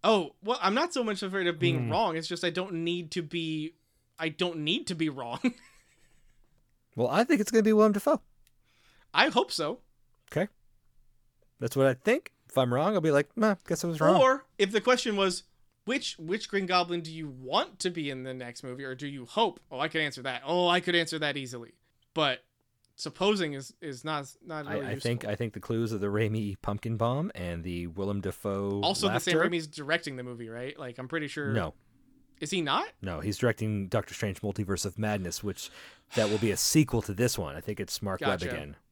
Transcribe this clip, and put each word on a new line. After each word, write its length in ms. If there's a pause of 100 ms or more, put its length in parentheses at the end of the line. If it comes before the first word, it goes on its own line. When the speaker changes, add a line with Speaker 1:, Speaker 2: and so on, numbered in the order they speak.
Speaker 1:
Oh, 400
well, 200
I'm 140
not 180
so 100
much 200
afraid 240
of 120
being 280
Speaker 2:
Hmm. 40
Speaker 1:
wrong. 240
It's 140
just 160
I 60
don't 200 (140)
need 260
to 100
be, 520 (440)
I 120
don't 300
need 280
to 80
be 140
wrong. 340
<laughs> 100 (1400)
Speaker 2:
Well, 140
I 140
think 180
it's 100
gonna 120
be 100
Willem 200
Dafoe. 280 (920)
Speaker 1:
I 160
hope 220
so. 280 (520)
Speaker 2:
Okay. 160 (1120)
That's 160
what 120
I 60
think. 380 (180)
If 80
I'm 160
wrong, 220
I'll 60
be 100
like, 260
"Meh, 180 (120)
guess 160
I 40
was 140
wrong." 200
Speaker 1:
Or 240 (120)
if 140
the 100
question 340
was, 280 (420)
"Which, 320
which 320
Green 160
Goblin 360
do 100
you 160
want 520
to 100
be 200
in 140
the 100
next 300
movie, 200
or 120
do 120
you 180
hope?" 340 (120)
Oh, 80
I 80
could 140
answer 220
that. 220
Oh, 220
I 120
could 160
answer 240
that 180
easily. 360 (400)
But 300 (520)
supposing 580
is, 280
is 220
not, 260 (160)
not 220
really 180
Speaker 2:
I, 60
I 80
think, 220
Speaker 1:
useful. 100
Speaker 2:
I 40
think 180
the 80
clues 320
of 80
the 60
Raimi 540
pumpkin 360
bomb 360
and 300
the 240
Willem 320
Dafoe 640
Speaker 1:
Also, 260
the 120
Sam 180
Speaker 2:
laughter. 120
Speaker 1:
Raimi's 180
directing 500
the 60
movie, 260
right? 280
Like, 200
I'm 100
pretty 200
sure. 260
Speaker 2:
No. 220 (680)
Speaker 1:
Is 100
he 100
not? 260 (140)
Speaker 2:
No, 180
he's 180
directing 520
Doctor 240
Strange 280
Multiverse 440
of 120
Madness, 460
which 260 (460)
that 140
will 80
be 140
a 60
sequel 460
to 100
this 240
one. 180
I 60
think 200
it's 200
Mark 200
Speaker 1:
Gotcha. 240
Speaker 2:
Webb 100
again. 200 (160)